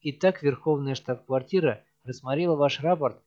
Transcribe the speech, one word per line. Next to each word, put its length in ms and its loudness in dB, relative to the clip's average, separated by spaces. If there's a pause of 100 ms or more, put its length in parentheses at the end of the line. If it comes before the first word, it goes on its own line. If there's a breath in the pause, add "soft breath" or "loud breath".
Итак, 400 0
Верховная 540 0
штаб-квартира 880 -2 (200)
рассмотрела 520 -2
ваш 240 2
рапорт 480 0